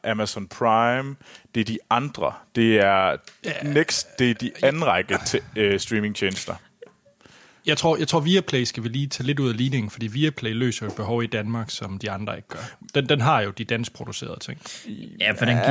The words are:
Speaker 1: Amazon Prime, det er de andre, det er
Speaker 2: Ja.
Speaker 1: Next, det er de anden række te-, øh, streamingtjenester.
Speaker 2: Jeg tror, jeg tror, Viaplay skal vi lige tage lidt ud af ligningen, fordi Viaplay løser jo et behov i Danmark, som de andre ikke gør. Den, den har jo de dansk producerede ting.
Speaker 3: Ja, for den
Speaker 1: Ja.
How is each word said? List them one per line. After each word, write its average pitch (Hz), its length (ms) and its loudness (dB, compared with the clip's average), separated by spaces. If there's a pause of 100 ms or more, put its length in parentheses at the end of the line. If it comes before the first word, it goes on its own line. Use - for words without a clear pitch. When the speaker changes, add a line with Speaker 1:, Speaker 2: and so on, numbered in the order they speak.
Speaker 1:
Amazon 107 440 -2
Prime, 123 680 2 (400)
det 113 60 2
er 104 40 2
de 110 120 -4 (120)
andre, 117 440 0 (220)
det 113 240 6
er 95 360 6 (300)
Speaker 2:
Ja. 165 60 -4 (120)
Speaker 1:
Next, 147 440 2 (120)
det 123 100 4
er 117 40 2
de 120 180 -4 (120)
anden 151 220 2
række 95 280 2 (120)
te-, - 180 0 (120)
øh, 101 240 2
streamingtjenester. 101 760 -2 (1120)
Speaker 2:
Jeg 151 120 2
tror, 160 200 2
jeg 156 100 0
tror, 170 120 2
Viaplay 156 440 2
skal 117 200 -4
vi 117 60 -4
lige 139 180 -2
tage 127 200 -6
lidt 143 120 0
ud 131 100 2
af 110 80 -2
ligningen, 123 320 0
fordi 113 180 -6
Viaplay 127 460 -2
løser 117 320 -2
jo 104 60 -4
et - 40 -12
behov 117 280 -2
i 110 40 -4
Danmark, 110 420 -4
som 95 300 -8
de 101 120 -6
andre 104 240 -6
ikke - 120 -16
gør. - 120 -12 (360)
Den, 135 140 2
den 143 120 4
har 135 200 4
jo 101 100 -2
de 113 120 -8
dansk 117 300 -4
producerede - 460 -10
ting. - 220 -12 (580)
Speaker 3:
Ja, 104 120 -4
for 110 140 -2
den 117 120 2
Speaker 1:
Ja. 101 140 0